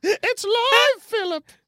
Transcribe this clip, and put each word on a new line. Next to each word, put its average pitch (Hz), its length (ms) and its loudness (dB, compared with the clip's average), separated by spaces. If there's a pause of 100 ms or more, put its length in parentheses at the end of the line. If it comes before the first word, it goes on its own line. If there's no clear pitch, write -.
It's 415 400 -2
live, 480 600 2
Philip! 359 480 -6 (160)